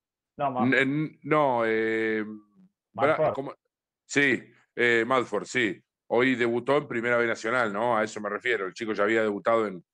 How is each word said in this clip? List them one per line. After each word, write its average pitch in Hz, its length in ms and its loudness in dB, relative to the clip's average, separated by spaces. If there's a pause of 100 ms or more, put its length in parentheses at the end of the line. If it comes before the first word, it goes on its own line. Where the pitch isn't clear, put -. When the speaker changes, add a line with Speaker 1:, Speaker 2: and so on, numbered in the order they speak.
(380)
Speaker 1:
No, 143 120 -2
Ma- 127 160 0
Speaker 2:
n-, 131 140 4
n-, 143 440 -2
no, 139 420 0
eh, 110 580 0 (680)
Bra-, 123 160 0 (100)
Speaker 1:
Malford. 151 160 0
Speaker 2:
¿cómo? 135 200 -8 (520)
Sí, 135 360 2 (340)
eh, 117 300 4
Malford, 117 380 0
sí. 107 360 -2 (280)
Hoy 127 280 2
debutó 120 420 0
en 147 100 -4
Primera 120 280 -2
B 120 100 2
Nacional, 113 460 -2
¿no? 117 240 0
A 110 80 2
eso 110 160 -8
me 104 80 -6
refiero. 104 380 -2
El 87 80 -10
chico 110 180 -6
ya 101 120 0
había 113 180 2
debutado 110 440 0
en, 92 280 -10